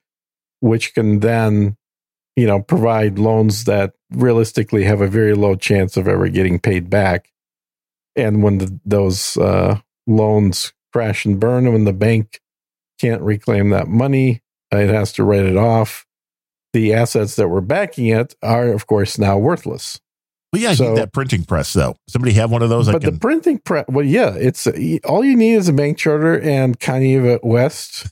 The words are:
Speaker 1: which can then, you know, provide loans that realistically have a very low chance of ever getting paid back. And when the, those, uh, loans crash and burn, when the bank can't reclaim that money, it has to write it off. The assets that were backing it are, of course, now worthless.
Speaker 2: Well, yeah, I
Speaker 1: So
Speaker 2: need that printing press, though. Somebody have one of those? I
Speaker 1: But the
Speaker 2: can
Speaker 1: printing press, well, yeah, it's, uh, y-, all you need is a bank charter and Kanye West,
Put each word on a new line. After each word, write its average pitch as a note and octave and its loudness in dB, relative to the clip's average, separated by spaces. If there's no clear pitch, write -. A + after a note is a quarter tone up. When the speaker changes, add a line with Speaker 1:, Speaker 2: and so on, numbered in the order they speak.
Speaker 1:
which A2+ 0
can G#2+ 2
then, G#2+ 0
you A#2+ 2
know, G2+ 2
provide A2 0
loans A2 0
that G2 0
realistically A#2 0
have G2+ 2
a G2 2
very G#2+ 2
low G2+ 2
chance G2 0
of F#2+ -2
ever F#2+ 0
getting F#2 0
paid F2+ -2
back. F#2+ -2
And G#2+ 0
when G2+ 0
the, F#2+ -6
those, G2 -2
uh, F#2+ 0
loans G#2+ 0
crash A2 -4
and G2 0
burn, B2 2
when A2 2
the G2+ 0
bank A2 -2
can't A#2 -2
reclaim G#2 0
that F#2+ 0
money, C3 0
it G2+ 0
has G#2 0
to G#2+ -2
write G2+ 2
it F#2 0
off. A2+ 0
The A2 2
assets A2+ 0
that G2+ 2
were F2+ 0
backing C#3+ -4
it A2+ 0
are, A#2 0
of G#2 -4
course, G2+ 0
now G2 2
worthless. - -4
Speaker 2:
Well, G3+ -2
yeah, A#3 0
I - 2
Speaker 1:
So B2 0
Speaker 2:
need A2+ 0
that A2 -4
printing B2+ -4
press, D#2 -4
though. C2+ -2
Somebody B2 -2
have A2 2
one A#2 0
of A#2 2
those? A2+ 2
I - 2
Speaker 1:
But D#3 0
the - 0
Speaker 2:
can D#2+ -8
Speaker 1:
printing D#4 0
press, D#3+ -4
well, C#3+ 0
yeah, D#3 2
it's, - -2
uh, A#2 0
y-, D#3+ -4
all F#3+ 0
you C4+ 2
need A3+ 4
is F#3 2
a D3+ 2
bank D3 0
charter D#3 0
and C3+ 0
Kanye C3 2
West, A#2+ -2